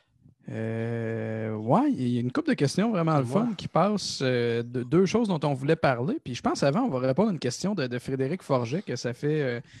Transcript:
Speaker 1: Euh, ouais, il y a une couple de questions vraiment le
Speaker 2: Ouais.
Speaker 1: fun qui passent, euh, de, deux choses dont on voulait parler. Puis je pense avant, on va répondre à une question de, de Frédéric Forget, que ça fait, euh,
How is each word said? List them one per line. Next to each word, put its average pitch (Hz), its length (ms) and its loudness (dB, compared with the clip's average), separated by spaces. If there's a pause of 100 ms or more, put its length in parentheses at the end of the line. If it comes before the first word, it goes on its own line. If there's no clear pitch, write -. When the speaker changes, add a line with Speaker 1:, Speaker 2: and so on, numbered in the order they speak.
(500)
Speaker 1:
Euh, 113 1080 -4
ouais, 151 360 4
il 127 180 -2
y 120 80 0
a 117 40 0
une 123 100 -2
couple 311 180 -2
de 254 60 2
questions 170 360 2
vraiment 165 260 2
le 139 80 4
Speaker 2:
Ouais. 117 60 -6
Speaker 1:
fun 220 240 2
qui - 120 -10
passent, 196 540 0
euh, 120 420 2
de, 120 200 -4
deux 151 220 4
choses 220 220 2
dont 180 160 0
on 147 100 0
voulait 139 220 2
parler. 147 480 0
Puis 127 120 -6
je - 60 -8
pense 240 220 0
avant, 147 180 2
on 262 80 0
va 131 100 -2
répondre 131 300 2
à - 20 0
une 160 80 -4
question 180 360 -2
de, 151 120 -2
de 120 120 -4
Frédéric 135 420 -4
Forget, 127 400 0
que - 140 -6
ça 120 180 -4
fait, 147 280 -2
euh, 120 200 -2 (180)